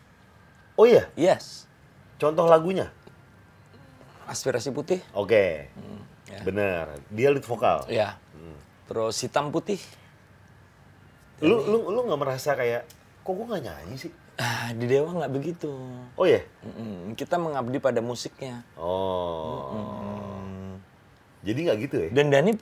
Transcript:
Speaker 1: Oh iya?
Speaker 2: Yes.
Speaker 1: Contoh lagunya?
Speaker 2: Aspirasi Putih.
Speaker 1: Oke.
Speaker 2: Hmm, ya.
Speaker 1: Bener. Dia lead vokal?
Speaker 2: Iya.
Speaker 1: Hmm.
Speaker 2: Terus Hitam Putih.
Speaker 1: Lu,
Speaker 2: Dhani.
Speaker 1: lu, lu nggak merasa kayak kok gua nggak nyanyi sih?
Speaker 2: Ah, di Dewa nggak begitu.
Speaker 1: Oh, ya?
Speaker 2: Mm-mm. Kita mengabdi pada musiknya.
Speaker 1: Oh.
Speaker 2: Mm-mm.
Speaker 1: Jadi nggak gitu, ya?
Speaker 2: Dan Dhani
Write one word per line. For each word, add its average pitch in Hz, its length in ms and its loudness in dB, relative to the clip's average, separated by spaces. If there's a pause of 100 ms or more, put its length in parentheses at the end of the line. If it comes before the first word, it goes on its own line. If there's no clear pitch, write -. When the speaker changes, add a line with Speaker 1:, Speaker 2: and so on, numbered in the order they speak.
(760)
Speaker 1:
Oh 214 80 10
iya? 202 320 8
Speaker 2:
Yes. - 480 2 (560)
Speaker 1:
Contoh 160 240 4
lagunya? 165 480 6 (1400)
Speaker 2:
Aspirasi 127 400 -2
Putih. 180 320 -2 (160)
Speaker 1:
Oke. 92 560 4
Speaker 2:
Hmm, 101 280 -16 (280)
ya. 98 160 -16
Speaker 1:
Bener. 95 400 0 (240)
Dia 123 240 4
lead 135 160 -6
vokal? 101 400 0
Speaker 2:
Iya. 104 320 -2 (160)
Speaker 1:
Hmm. 80 200 -18 (280)
Speaker 2:
Terus 113 320 -2
Hitam 143 320 -2
Putih. 165 320 -4 (1600)
Speaker 1:
Lu, 185 160 6
Speaker 2:
Dhani. 208 160 0
Speaker 1:
lu, 226 40 6 (120)
lu 220 160 0
nggak 151 160 0
merasa 135 320 0
kayak 120 480 -2 (200)
kok 190 120 -4
gua 208 140 -8
nggak 190 160 -6
nyanyi 87 340 -12
sih? 165 140 -12 (240)
Speaker 2:
Ah, 120 360 -4
di 117 140 -4
Dewa 139 260 2
nggak 151 200 -4
begitu. 151 380 -6 (440)
Speaker 1:
Oh, - 120 2
ya? 123 160 6 (200)
Speaker 2:
Mm-mm. 104 520 -10
Kita 139 240 -2
mengabdi 139 400 -2
pada 120 240 0
musiknya. 120 720 -8
Speaker 1:
Oh. 85 960 -4
Speaker 2:
Mm-mm. 95 1120 -10 (600)
Speaker 1:
Jadi 110 220 -4
nggak 156 160 2
gitu, 135 200 -4
ya? 82 120 -2
Speaker 2:
Dan 143 180 4
Dhani 147 320 4